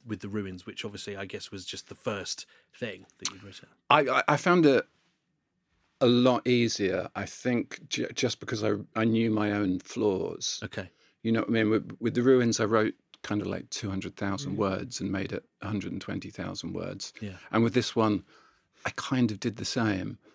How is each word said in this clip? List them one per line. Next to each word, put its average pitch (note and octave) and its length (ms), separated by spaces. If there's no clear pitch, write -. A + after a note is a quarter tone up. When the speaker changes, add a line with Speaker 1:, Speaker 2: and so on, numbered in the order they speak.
Speaker 1:
with G#2+ 160
The A2 80
Ruins, F#2+ 380
which - 180
obviously G2+ 320
I G2 100
guess F#2+ 260
was F#2+ 140
just - 220
the G#2+ 60
first - 520
thing G2 300
that - 120
you'd - 140
written? - 240
Speaker 2:
I, D3 180
I, C3 200
I D3 100
found F3+ 280
it C3+ 200
a C3 60
lot B2 400
easier, G#2+ 680
I G2+ 100
think, - 640
ju-, - 260
just - 260
because G#2+ 220
I, G#2+ 100
I A2 100
knew A2+ 260
my G#2 220
own G2 280
flaws. - 840
Speaker 1:
Okay. F#2 240
Speaker 2:
You A2+ 100
know A2 80
what - 80
I A2 40
mean? A2 180
With, G#2+ 200
with A2+ 140
The A#2+ 80
Ruins, A#2+ 380
I A#2 40
wrote G#2+ 300
kind G#2 180
of, F#2+ 80
like, F#2+ 220
two - 200
hundred F#2+ 260
thousand F#2+ 360
Speaker 3:
Mm. - 60
Speaker 2:
words F#2+ 420
and F#2+ 100
made F#2+ 220
it - 120
a G#2 60
hundred F#2+ 260
and F#2+ 80
twenty F#2+ 300
thousand F#2 420
words. F#2+ 480
Speaker 1:
Yeah. G2+ 120
Speaker 2:
And A#2 140
with A#2 100
this A#2+ 220
one, G#2+ 260
I - 40
kind B2 420
of G2+ 80
did G#2+ 160
the G#2+ 80
same. G2+ 540